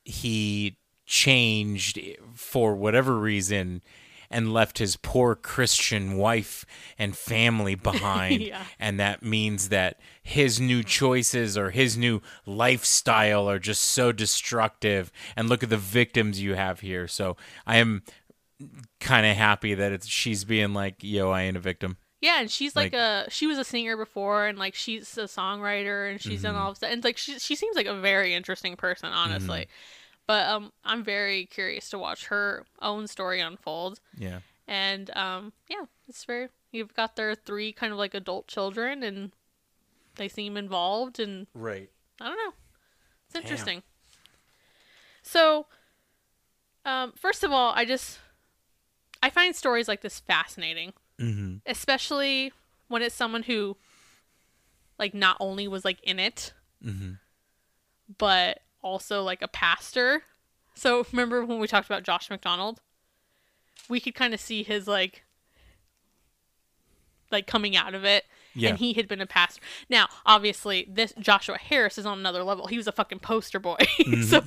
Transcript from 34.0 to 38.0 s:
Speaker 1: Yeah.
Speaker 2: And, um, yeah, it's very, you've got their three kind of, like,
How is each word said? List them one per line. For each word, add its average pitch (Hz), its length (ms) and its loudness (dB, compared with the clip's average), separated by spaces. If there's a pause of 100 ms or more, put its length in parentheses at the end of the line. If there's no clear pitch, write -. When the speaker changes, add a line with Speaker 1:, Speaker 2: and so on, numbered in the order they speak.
Speaker 1:
Yeah. 92 220 -10 (300)
Speaker 2:
And, 196 480 -4
um, 190 340 -6 (180)
yeah, 349 140 -10 (240)
it's - 160 -20
very, 247 240 -8 (240)
you've 226 220 -10
got 220 240 -4
their 214 180 -2
three 214 380 -8
kind 220 180 -6
of, 202 80 -6
like, 196 140 -4